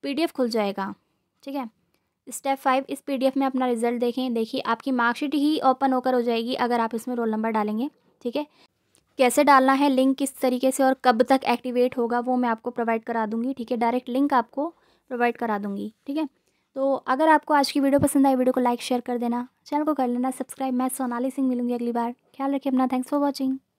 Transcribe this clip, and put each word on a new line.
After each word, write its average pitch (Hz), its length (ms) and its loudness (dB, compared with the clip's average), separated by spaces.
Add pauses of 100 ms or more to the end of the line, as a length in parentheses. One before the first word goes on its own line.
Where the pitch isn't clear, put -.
पीडीएफ़ 285 280 -2
खुल 247 180 0
जाएगा, 202 440 -2 (500)
ठीक 269 100 -12
है। 254 140 -6 (580)
स्टेप 269 320 -4
फ़ाइव, 269 300 2
इस 285 120 -8
पीडीएफ़ 262 380 0
में 269 80 2
अपना 262 200 0
रिजल्ट 240 340 0
देखें। 247 340 -2
देखिए 226 280 -4
आपकी 233 300 -2
मार्कशीट 247 420 0
ही 302 280 2
ओपन 262 300 2
होकर 254 220 0
हो 247 80 2
जाएगी 233 340 -2
अगर 240 240 0
आप 226 140 -2
इसमें 240 220 -6
रोल 233 140 -2
नंबर 220 200 -2
डालेंगे, 220 380 -2 (340)
ठीक 240 140 -6
है। 294 100 -4 (720)
कैसे 262 260 4
डालना 269 300 6
है, 285 140 2
लिंक 262 300 2
किस 277 180 -4
तरीके 254 340 0
से 277 120 0
और 262 220 4
कब 254 200 4
तक 269 220 2
एक्टिवेट 247 520 0
होगा 240 220 -2
वो 254 160 -2
मैं 247 120 0
आपको 226 220 -4
प्रोवाइड 226 340 -2
करा 233 220 -2
दूँगी, 226 260 -4
ठीक 233 180 -8
है। 247 60 0
डायरेक्ट 240 320 0
लिंक 277 260 0
आपको 269 340 -2 (420)
प्रोवाइड 240 260 0
करा 220 220 -4
दूँगी, 202 340 -8 (140)
ठीक 285 100 -6
है। 311 120 -2 (480)
तो 269 180 0
अगर 262 340 0
आपको 302 260 4
आज 277 180 2
की 285 80 2
वीडियो 277 200 4
पसंद 277 260 4
आई, 269 80 4
वीडियो 254 180 2
को 254 80 0
लाइक 240 220 0
शेयर 247 200 -2
कर 247 160 -4
देना, 240 280 -4 (200)
चैनल 294 180 -2
को 302 100 0
कर 262 140 0
लेना 247 240 0
सब्सक्राइब। 269 420 -6
मैं 254 160 0
सोनाली 247 400 -4
सिंह 262 180 -2
मिलूँगी 240 260 -2
अगली 240 180 -4
बार, 233 200 -2 (240)
ख्याल 269 180 -2
रखिए 269 180 -2
अपना। 254 160 2
Thanks 254 200 -2
for 285 140 0
watching। 269 440 -4 (120)